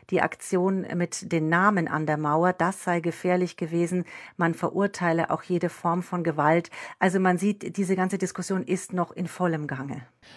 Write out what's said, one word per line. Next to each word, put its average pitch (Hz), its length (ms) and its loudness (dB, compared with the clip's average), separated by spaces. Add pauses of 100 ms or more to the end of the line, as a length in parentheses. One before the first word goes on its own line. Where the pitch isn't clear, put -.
die 185 120 2
Aktion 190 760 0
mit 170 360 -4
den 160 180 0
Namen 180 380 4
an 151 200 -2
der 151 100 2
Mauer, 156 360 2
das 180 300 0
sei 175 160 0
gefährlich 180 440 0 (140)
gewesen. 170 480 0 (320)
Man 170 160 2
verurteile 175 800 0
auch - 120 -2
jede 175 240 0
Form 175 340 -2
von 175 220 -4
Gewalt. 156 460 2 (280)
Also 190 220 2
man 185 180 4
sieht, 202 380 -2
diese 190 220 0
ganze 185 200 0
Diskussion 185 460 -2
ist - 300 -4
noch 175 180 -2
in 175 160 -6
vollem 160 400 -2
Gange. 135 360 -6 (340)